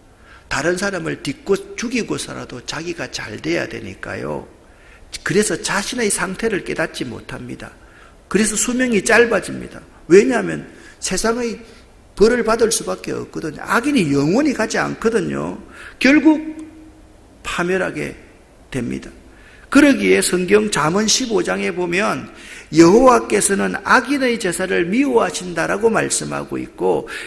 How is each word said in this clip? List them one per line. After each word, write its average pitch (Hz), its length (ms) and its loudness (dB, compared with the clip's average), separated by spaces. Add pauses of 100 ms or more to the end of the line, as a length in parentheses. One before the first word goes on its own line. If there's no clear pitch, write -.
(480)
다른 170 300 -2
사람을 175 440 -6
딛고 185 540 -4
죽이고서라도 139 880 -6
자기가 151 460 -8
잘 110 280 -10
돼야 151 300 -4
되니까요. 98 800 -8 (720)
그래서 180 380 0
자신의 208 500 -2
상태를 190 540 -4
깨닫지 160 400 -4
못합니다. 123 680 -12 (560)
그래서 208 280 2
수명이 247 480 0
짧아집니다. 214 760 0 (280)
왜냐하면 190 580 4 (340)
세상의 226 600 -2 (540)
벌을 233 300 4
받을 220 280 2
수밖에 180 400 -6
없거든요. 151 480 -8
악인이 233 520 0
영원히 190 420 2
가지 - 240 -2
않거든요. 156 840 -2 (360)
결국 294 580 4 (840)
파멸하게 175 720 -4 (540)
됩니다. 127 400 -6 (580)
그러기에 208 540 6
성경 202 480 2
잠언 170 360 0
십오 214 360 0
장에 190 300 -4
보면 175 600 -2 (420)
여호와께서는 202 1000 6 (100)
악인의 247 560 2
제사를 185 460 -2
미워하신다라고 190 1040 0
말씀하고 143 680 -4
있고, 131 500 -2 (180)